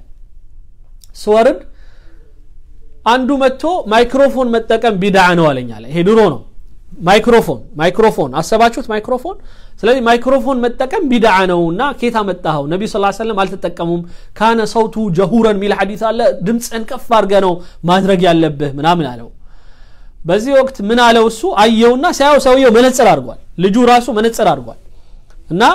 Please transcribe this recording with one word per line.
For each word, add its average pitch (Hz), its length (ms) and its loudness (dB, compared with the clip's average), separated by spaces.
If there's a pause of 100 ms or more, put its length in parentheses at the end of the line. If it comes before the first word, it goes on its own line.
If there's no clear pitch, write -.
(1160)
ስወርድ 226 440 2 (1500)
አንዱ 247 300 0
መጥቶ 262 260 -2 (240)
ማይክሮፎን 240 640 2
መጠቀም 226 460 0
ቢድዓ 190 360 2
ነው 170 140 4
አለኝ 127 240 -2
አለ። 110 160 -14
ይሄ 147 160 -6
ድሮ 220 240 4
ነው። 143 140 -2 (580)
ማይክሮፎን፣ 214 600 2 (180)
ማይክሮፎን 180 580 0
አሰባችሁት? 226 540 0
ማይክሮፎን። 247 480 -6 (400)
ስለዚህ 247 260 0
ማይክሮፎን 240 560 0
መጠቀም 277 480 -2
ቢድዓ 226 280 2 (100)
ነውና 175 380 0 (120)
ኬት 240 220 -4
አመጣኸው? 180 500 -4
ነቢዩ 190 200 -4
ሰለላሁ 202 220 -2
ዐለይሂ 196 100 -4
ወሰለም 220 200 -4
አልተጠቀሙም። 175 600 -4 (340)
ካነ 226 320 0
ሰውቱ 220 300 -2 (180)
ጀሁረን 214 440 2
ሚል 196 160 -2
ሐዲስ 196 280 -4
አለ፣ 220 180 -2 (200)
ድምፅን 233 440 -4
ከፍ 254 260 -10
አድርገህ 202 300 2
ነው 185 120 2 (320)
ማድረግ 185 380 2
ያለብህ 160 520 0
ምናምን 160 320 0
አለው። 123 220 -14 (920)
በዚህ 214 340 -2
ወቅት 269 280 2
ምን 220 180 0
አለው 233 260 4
እሱ 226 160 -4 (160)
አየውና 233 540 4
ሲያየው 277 300 4
ሰውየው 254 300 4
መነጽር 247 360 4
አድርጓል። 135 300 0 (200)
ልጁ 196 180 0 (100)
ራሱ 240 260 4
መነጽር 226 360 0
አድርጓል። 131 320 -4 (680)
እና 175 120 0 (120)